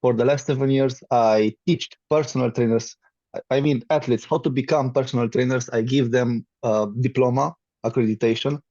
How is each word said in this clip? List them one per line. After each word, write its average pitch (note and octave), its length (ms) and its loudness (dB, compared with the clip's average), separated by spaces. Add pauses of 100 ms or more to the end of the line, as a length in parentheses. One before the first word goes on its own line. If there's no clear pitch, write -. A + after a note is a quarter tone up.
For B2 120 2
the A#2 120 2
last C#3 200 0
seven C3+ 240 0
years, C3+ 420 0
I A2 440 2 (100)
teach - 240 0 (200)
personal C3 420 0
trainers, A2+ 440 -2 (400)
I, - 220 -2
I C#3 40 2
mean C#3 280 0
athletes, C3+ 360 0
how - 140 -2
to - 100 -2
become C3+ 440 0
personal B2 360 0
trainers. B2+ 400 0
I A#2 120 0
give B2 300 0
them A#2+ 340 0 (180)
a G#2+ 240 0 (120)
diploma, B2+ 560 0 (300)
accreditation A2+ 760 0 (120)